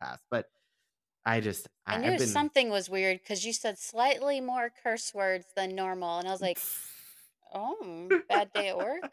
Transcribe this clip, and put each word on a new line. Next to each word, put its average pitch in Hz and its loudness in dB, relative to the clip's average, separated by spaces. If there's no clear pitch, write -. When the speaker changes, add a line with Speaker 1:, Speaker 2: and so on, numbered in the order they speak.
Speaker 1:
passed. 64 -10
But 117 0
I 113 4
just, 104 -2
Speaker 2:
I - -2
Speaker 1:
I, - 0
Speaker 2:
knew 262 2
Speaker 1:
I've 370 4
been 262 4
Speaker 2:
something 277 4
was 185 0
weird 190 2
'cause 196 -4
you 226 -4
said 214 -2
slightly 269 2
more 247 -2
curse - -4
words 190 0
than 190 -2
normal, 185 -2
and 180 -4
I 190 -2
was 190 -4
like, 180 0
Speaker 1:
<laughs> - -10
Speaker 2:
"Oh, 208 -2
bad 202 2
day 202 0
at 180 -2
work," 262 -2